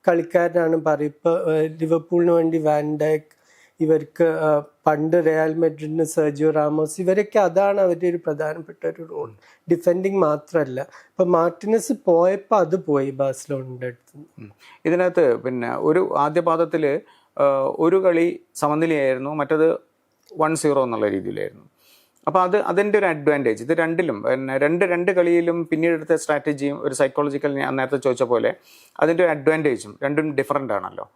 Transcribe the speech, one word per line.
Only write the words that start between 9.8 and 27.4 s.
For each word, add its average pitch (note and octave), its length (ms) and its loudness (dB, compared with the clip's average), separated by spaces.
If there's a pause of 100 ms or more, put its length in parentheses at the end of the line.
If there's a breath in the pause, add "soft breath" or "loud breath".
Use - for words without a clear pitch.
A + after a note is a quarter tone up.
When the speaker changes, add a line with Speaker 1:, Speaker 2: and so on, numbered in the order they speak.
Speaker 1:
മാത്രമല്ല. D3 640 0
ഇപ്പൊ - 420 -6
മാർട്ടിനസ് F3+ 680 0 (120)
പോയപ്പോ F#3 520 2
അത് E3+ 280 0
പോയി C#3 240 0
ബാഴ്സലോണയുടെ C3 760 -6
അടുത്ത്. B2+ 380 -16 (160)
Speaker 2:
ഉം. G#2 120 -20 (340 loud breath)
ഇതിനകത്ത് F3 500 2
പിന്നെ B2 420 -6
ഒരു D#3+ 400 0
ആദ്യ D3+ 240 0
പാദത്തില്, D#3+ 580 0 (420 soft breath)
ആ, - 20 4 (360)
ഒരു F3+ 240 4
കളി F3 360 2 (160)
സമനിലയായിരുന്നു, D3 760 0
മറ്റത് D#3 440 2 (640)
വൺ D#3 160 2
സീറോ C#3+ 280 2
എന്നുള്ള A2 240 -2
രീതിയിലായിരുന്നു. G2 640 -6 (560 soft breath)
അപ്പൊ F#3 120 2
അത് F3+ 180 0
അതിന്റെ G3+ 420 0
ഒരു G3 60 0
അഡ്വാൻറ്റേജ് C#3+ 580 -2
ഇത് C#3+ 100 -2
രണ്ടിലും, D#3+ 500 -2
പിന്നെ C3 340 -2
രണ്ട്, E3 280 0
രണ്ട് F3 260 -2
കളിയിലും E3+ 560 0
പിന്നീട് E3 260 0
എടുത്ത D#3+ 220 0
സ്ട്രാറ്റജിയും C#3+ 680 -4
ഒരു C#3 120 -4
സൈക്കോളജിക്കൽ, C#3+ 600 -2